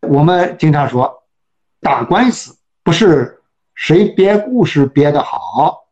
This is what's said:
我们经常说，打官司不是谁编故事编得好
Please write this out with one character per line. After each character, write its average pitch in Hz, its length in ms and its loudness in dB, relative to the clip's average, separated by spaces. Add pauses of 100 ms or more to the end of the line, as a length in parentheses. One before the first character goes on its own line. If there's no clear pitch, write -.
我 143 220 0
们 175 360 0
经 156 120 2
常 143 160 0
说， 123 360 -4 (560)
打 123 240 -2
官 220 280 0
司 - 240 -10 (280)
不 - 80 -2
是 156 500 0 (320)
谁 190 360 0
编 202 320 2
故 247 240 0
事 143 200 0
编 143 280 0
得 143 100 -2
好 - 680 -4